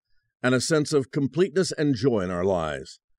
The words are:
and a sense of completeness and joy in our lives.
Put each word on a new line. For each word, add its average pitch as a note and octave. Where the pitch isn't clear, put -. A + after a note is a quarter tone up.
and B2+
a A#2+
sense D#3
of C#3
completeness D#3
and D3
joy A#2
in F#2
our F2
lives. D#2+